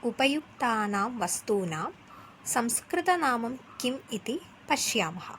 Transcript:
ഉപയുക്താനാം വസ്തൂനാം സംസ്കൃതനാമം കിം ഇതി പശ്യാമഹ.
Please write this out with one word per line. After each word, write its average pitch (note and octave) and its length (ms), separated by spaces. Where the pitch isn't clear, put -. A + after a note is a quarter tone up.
ഉപയുക്താനാം A#3 1160
വസ്തൂനാം F#3 720
സംസ്കൃതനാമം B3+ 1120
കിം B3+ 160
ഇതി A#3+ 300
പശ്യാമഹ. F3+ 680